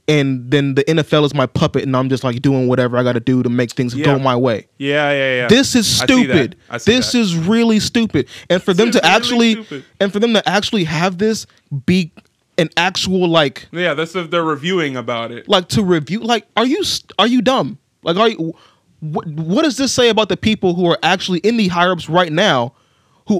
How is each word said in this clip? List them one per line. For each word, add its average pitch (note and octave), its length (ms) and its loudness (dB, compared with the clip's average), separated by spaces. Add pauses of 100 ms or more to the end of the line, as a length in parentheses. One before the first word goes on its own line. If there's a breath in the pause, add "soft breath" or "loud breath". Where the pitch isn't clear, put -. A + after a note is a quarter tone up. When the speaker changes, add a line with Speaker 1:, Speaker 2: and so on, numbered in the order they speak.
Speaker 1:
and C3+ 440 0
then C#3 220 2
the C#3 160 0
N D#3+ 100 2
F D3 140 -2
L D3+ 100 4
is C#3+ 100 -2
my C#3 120 0
puppet - 380 -2
and C3 120 -2
I'm C3 140 0
just, C3 140 -2
like, B2 180 -4
doing C3 260 2
whatever B2 300 2
I B2+ 60 2
gotta A#2+ 180 0
do B2+ 220 0
to A#2+ 60 -2
make A#2+ 220 -2
things B2 220 -4
Speaker 2:
Yeah. C#3+ 120 -4
Speaker 1:
go C#3 140 4
my C3 160 0
way. A#2+ 320 -2 (120)
Speaker 2:
Yeah, C#3+ 320 0
yeah, C3+ 240 0
yeah. B2 120 -2
Speaker 1:
This B3 280 4
is A3 260 0
Speaker 2:
I B2+ 60 -2
see B3+ 180 4
that. B2+ 80 -2
Speaker 1:
stupid. C3 220 0 (140)
Speaker 2:
I A#2+ 100 -10
see G3+ 120 2
Speaker 1:
This B3 200 0
Speaker 2:
that. A#3+ 80 2
Speaker 1:
is F#3 180 0
really A3 420 2
stupid. G#3 460 -2 (240 loud breath)
And F#3 120 2
for G3+ 120 0
Speaker 2:
This F3 60 2
Speaker 1:
them A#3 100 4
Speaker 2:
is A#3 60 -2
Speaker 1:
to F#3 80 4
Speaker 2:
really F3 120 4
Speaker 1:
actually A#3 380 2
Speaker 2:
stupid. F3+ 300 -10 (180)
Speaker 1:
and G3 100 0
for G#3 80 -2
them A3+ 140 2
to F#3+ 160 0
actually G3+ 360 0
have E3 340 -2
this G#3+ 260 -2 (400 soft breath)
be F3+ 260 0 (460)
an D#3+ 200 0
actual, F#3 520 0
like, D#3 420 0
Speaker 2:
Yeah, E3+ 220 -2
that's E3 220 -6
if E3+ 160 -6
they're E3+ 120 0
reviewing D#3 540 -2
about A#2 340 -6
it. - 160 -16
Speaker 1:
Like, F#3+ 220 0
to A3 140 0
review, F3 360 0
like, A3+ 260 -2 (120)
are A3+ 80 2
you E4+ 180 -2
st-, - 360 -8
are G#3+ 80 4
you B3 160 2
dumb? F#3 340 -2 (240)
Like, F3 160 -2
are A3+ 120 4
you, E3 240 -6 (480 soft breath)
wh-, D#3+ 260 -8
what E3 360 -2
does C#4+ 140 0
this C4 160 -2
say A#3+ 160 4
about G#3+ 200 2
the F3+ 80 -2
people G3 360 0
who F3 140 0
are E3 160 2
actually F3+ 360 0
in A#3 180 0
the G#3 120 2
higher F3 220 2
ups D#3+ 180 -6
right E3+ 240 2
now? D3+ 400 0 (540)
Who, G3 120 0